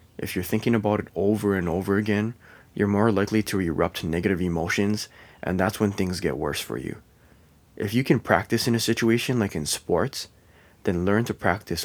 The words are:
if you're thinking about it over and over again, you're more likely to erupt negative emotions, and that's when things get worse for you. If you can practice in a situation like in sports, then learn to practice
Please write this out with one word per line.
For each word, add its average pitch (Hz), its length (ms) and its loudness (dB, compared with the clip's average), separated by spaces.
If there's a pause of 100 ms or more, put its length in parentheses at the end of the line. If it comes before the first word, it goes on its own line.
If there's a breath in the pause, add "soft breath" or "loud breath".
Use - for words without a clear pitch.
(160 soft breath)
if - 200 -8
you're 90 80 -4
thinking 117 320 0
about 104 240 0
it - 160 -8
over 101 400 2
and 87 120 -2
over 92 280 0
again, 107 380 0 (380 loud breath)
you're 101 140 0
more 101 240 4
likely 104 320 2
to 101 160 -2
erupt 85 460 -2
negative 87 360 0
emotions, 92 680 -2 (340 loud breath)
and 92 160 -2
that's 92 220 0
when 104 100 2
things 90 300 -2
get 73 180 -2
worse 76 220 -4
for 57 180 -8
you. - 200 -8 (760 soft breath)
If 101 180 -4
you 127 120 2
can 131 160 4
practice 107 480 2
in 117 80 4
a - 20 2
situation 117 640 2
like 98 160 -2
in 76 100 -4
sports, - 640 -2 (560 soft breath)
then 90 200 0
learn 107 220 4
to 107 80 -4
practice 90 500 -2